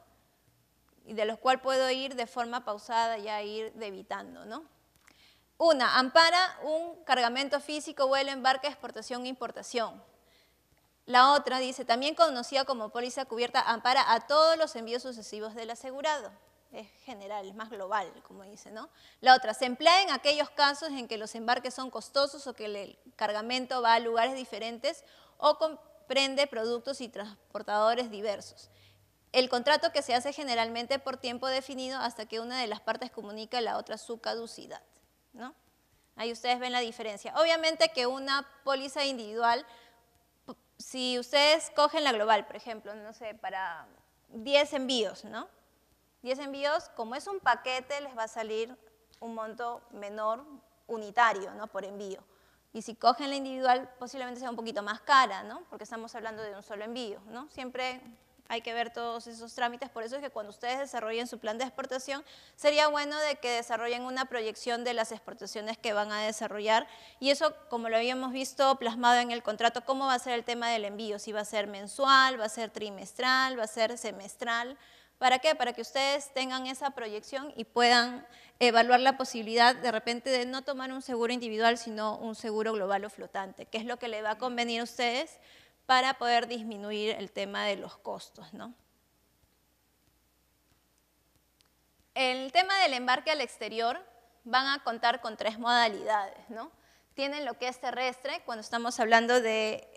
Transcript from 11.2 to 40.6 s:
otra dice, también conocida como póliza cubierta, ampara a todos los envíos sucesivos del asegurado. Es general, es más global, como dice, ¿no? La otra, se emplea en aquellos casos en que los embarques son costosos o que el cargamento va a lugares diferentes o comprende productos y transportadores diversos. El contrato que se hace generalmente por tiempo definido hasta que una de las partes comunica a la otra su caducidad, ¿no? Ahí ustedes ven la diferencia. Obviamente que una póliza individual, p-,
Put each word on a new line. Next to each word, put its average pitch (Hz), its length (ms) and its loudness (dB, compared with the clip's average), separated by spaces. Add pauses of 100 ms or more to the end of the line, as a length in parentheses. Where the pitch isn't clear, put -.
otra 269 260 2
dice, 262 260 -4
también 262 300 0
conocida 277 500 2
como 233 260 -4
póliza 247 340 -6
cubierta, 240 360 -2
ampara 240 520 4
a 226 160 0
todos 320 280 6
los 311 200 0
envíos 233 260 -6
sucesivos 214 520 -10
del 226 160 -10
asegurado. 277 600 -4 (400)
Es 220 180 -16 (160)
general, 202 440 -10
es 196 80 -16
más 220 120 -10
global, 196 440 -4 (100)
como 190 220 -20
dice, 202 260 -20
¿no? 220 200 -14 (300)
La 254 140 12
otra, 233 200 2
se 262 100 -2
emplea 311 380 6
en 370 100 0
aquellos 294 380 2
casos 285 400 0
en 254 180 -8
que 226 100 -6
los 214 160 -10
embarques 240 400 -2
son 262 160 -8
costosos 277 560 -4
o 214 80 -10
que 220 120 -10
el 208 320 -10 (180)
cargamento 240 680 -2
va 226 120 6
a 233 40 6
lugares 233 380 0
diferentes 233 680 -6 (340)
o 294 200 4
comprende 269 880 0
productos 240 540 -4
y 233 80 -8
transportadores 208 1000 -2
diversos. 202 600 -8 (640)
El 254 160 4
contrato 294 440 4
que 285 100 0
se 247 120 0
hace 262 180 2
generalmente 240 680 -2
por 262 160 -6
tiempo 247 320 -4
definido 262 520 -4
hasta 226 260 -4
que 220 120 -6
una 247 220 -6
de 233 80 -2
las 208 120 -6
partes 240 300 -4
comunica 214 480 -10
a 240 40 0
la 208 140 -2
otra 214 220 -8
su 233 220 -10
caducidad, - 600 -8 (500)
¿no? 247 220 -16 (600)
Ahí 226 160 -6
ustedes 247 300 0
ven 247 120 -4
la 247 80 0
diferencia. 226 560 -8
Obviamente 320 540 4
que 254 160 -2
una 269 420 -2 (160)
póliza 277 400 -2
individual, 233 600 0 (800)
p-, 240 80 -14 (240)